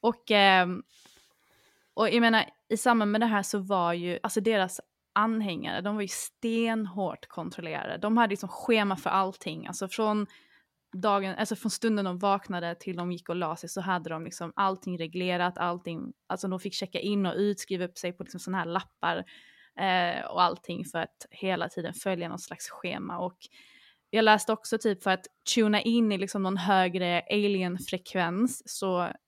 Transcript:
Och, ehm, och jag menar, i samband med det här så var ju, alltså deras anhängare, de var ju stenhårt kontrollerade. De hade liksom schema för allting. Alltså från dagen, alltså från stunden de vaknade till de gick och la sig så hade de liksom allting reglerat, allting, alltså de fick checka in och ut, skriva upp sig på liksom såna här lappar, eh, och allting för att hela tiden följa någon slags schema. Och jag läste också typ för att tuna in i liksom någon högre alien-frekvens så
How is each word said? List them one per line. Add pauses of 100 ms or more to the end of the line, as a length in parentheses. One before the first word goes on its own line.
Och,
ehm, (1080)
och
jag
menar, (240)
i
samband
med
det
här
så
var
ju,
alltså
deras (320)
anhängare,
de
var
ju
stenhårt
kontrollerade.
De
hade
liksom
schema
för
allting.
Alltså
från (720)
dagen,
alltså
från
stunden
de
vaknade
till
de
gick
och
la
sig
så
hade
de
liksom
allting
reglerat,
allting, (140)
alltså
de
fick
checka
in
och
ut,
skriva
upp
sig
på
liksom
såna
här
lappar, (640)
eh,
och
allting
för
att
hela
tiden
följa
någon
slags
schema.
Och (720)
jag
läste
också
typ
för
att (300)
tuna
in
i
liksom
någon
högre (100)
alien-frekvens
så (200)